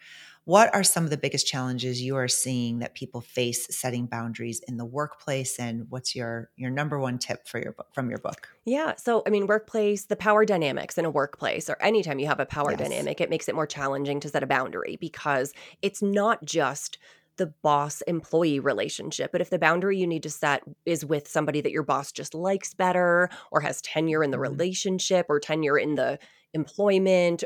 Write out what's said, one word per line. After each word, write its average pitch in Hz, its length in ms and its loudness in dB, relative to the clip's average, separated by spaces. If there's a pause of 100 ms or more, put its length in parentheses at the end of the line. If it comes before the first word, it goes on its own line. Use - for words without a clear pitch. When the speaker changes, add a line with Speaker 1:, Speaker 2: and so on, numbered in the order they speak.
(460)
Speaker 1:
What 196 280 8
are 202 100 4
some 175 220 2
of 147 60 0
the 151 60 0
biggest 139 300 0
challenges 127 540 -4
you 131 160 -2
are 127 120 2
seeing 120 500 0
that - 160 -8
people 120 260 -10
face 120 460 -2 (100)
setting 123 300 -2
boundaries 117 600 -6
in 123 100 -6
the 117 80 -6
workplace? 135 760 -4
And 117 320 -6
what's 127 240 -8
your, 117 400 -6
your 127 160 -6
number 143 280 -2
one 123 200 -2
tip - 280 -8
for - 140 -6
your - 120 -8
book, - 200 -16
from 127 160 -2
your 110 100 -6
book? - 300 -10 (160)
Speaker 2:
Yeah. 294 300 -2
So, 226 320 0
I - 20 2
mean, 202 180 2
workplace, 208 580 2
the 208 100 -4
power 214 300 4
dynamics 160 520 0
in 170 80 2
a 160 40 0
workplace, 143 600 -2
or 143 120 -4
anytime 165 380 2
you 143 80 -2
have 143 120 2
a 131 60 -2
power 147 260 -2
Speaker 1:
Yes. 139 60 -2
Speaker 2:
dynamic, 143 420 -4
it 175 100 0
makes 160 200 -2
it - 60 -2
more 151 120 0
challenging 143 540 -2
to 151 80 -8
set 143 140 -2
a 135 40 -2
boundary 127 540 -2
because 143 520 -2 (280)
it's 196 200 -4
not 202 440 2
just 143 520 -2 (400)
the 185 100 0 (160)
boss-employee 151 960 2
relationship. 139 720 -2
But 175 100 0
if 175 80 -4
the 180 100 2
boundary 180 380 4
you 185 80 0
need 165 180 -2
to 156 60 -8
set 143 320 0 (240)
is 165 180 0
with 147 240 -2
somebody 151 340 0
that 147 100 0
your 143 120 0
boss 139 280 -2
just - 240 -12
likes 190 380 -2
better 180 560 4 (220)
or 151 100 2
has 147 200 -4
tenure 156 420 0
in 143 80 2
the 127 60 0
Speaker 1:
Mm-hmm. 131 140 -2
Speaker 2:
relationship 185 800 0
or 147 100 4
tenure 151 380 2
in 147 180 0
the 135 240 0 (360)
employment, 185 920 4